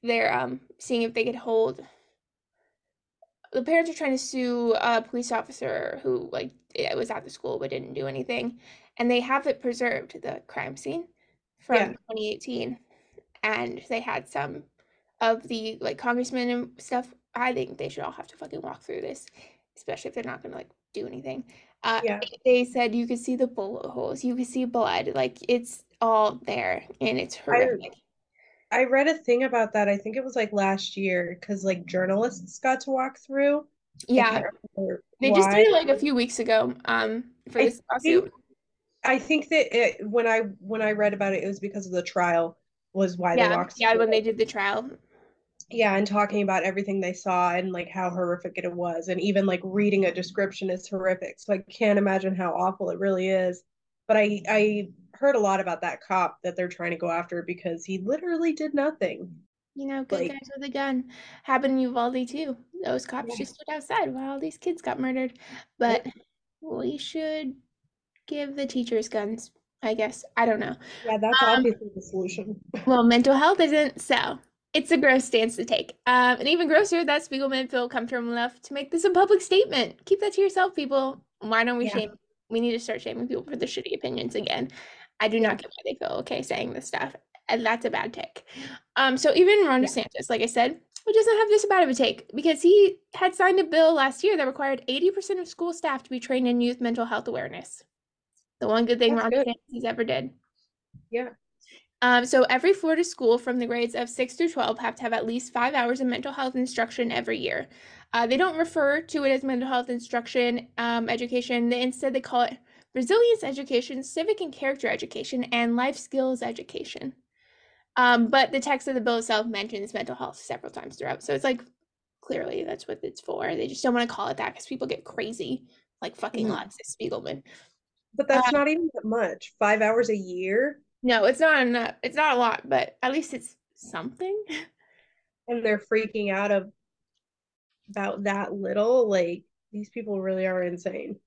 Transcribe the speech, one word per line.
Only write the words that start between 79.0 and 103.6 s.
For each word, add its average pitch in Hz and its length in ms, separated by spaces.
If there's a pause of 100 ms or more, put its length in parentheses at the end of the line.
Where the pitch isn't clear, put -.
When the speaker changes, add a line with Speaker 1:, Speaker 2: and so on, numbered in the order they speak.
Speaker 1:
a 392 60
public 381 280
statement. 370 640
Keep 392 140
that 403 140
to 381 80
yourself, 370 340
people. 269 480 (160)
Why 220 240
don't 240 140
we 240 80
Speaker 2:
Yeah. 214 100
Speaker 1:
shame, 208 240 (300)
we 226 100
need 240 120
to 233 80
start 233 220
shaming 240 260
people 254 160
for 285 120
their 247 120
shitty - 280
opinions - 400
again. - 340 (500)
I 220 80
do 220 120
not 220 140
Speaker 2:
Yeah. - 20
Speaker 1:
get - 160
why - 140
they - 100
feel - 240
okay - 220
saying - 320
this - 140
stuff. - 280 (340)
And 226 160
that's 233 200
a 240 40
bad - 240
take. - 320 (500)
Um, 262 220
so 294 180
even 392 300
Ron 262 180
Speaker 2:
Yeah. 269 60
Speaker 1:
DeSantis, - 400
like 226 120
I 233 60
said, 247 320 (260)
who 440 80
doesn't 440 240
have 427 120
this 415 160
bad 392 180
of 294 60
a 262 40
take - 400
because 294 280
he 392 360 (160)
had 370 220
signed 370 240
a 370 40
bill 320 300
last 269 300
year 392 140
that 285 100
required 269 400
eighty 294 240
percent 392 280
of 339 80
school 339 260
staff 294 300
to - 60
be 254 100
trained 254 280
in 240 140
youth 240 180
mental 233 260
health 233 220
awareness. - 560 (760)
The 226 80
one 220 180
good 240 140
thing 233 160
Speaker 2:
That's 226 80 (120)
Speaker 1:
Ron 277 80
Speaker 2:
good. 247 40
Speaker 1:
DeSantis 240 360
ever 226 200
did. 135 280 (800)
Speaker 2:
Yeah. 240 200 (720)
Speaker 1:
Um, 247 240
so 254 180
every 262 300
Florida 330 300
school 247 340
from 247 220
the 240 80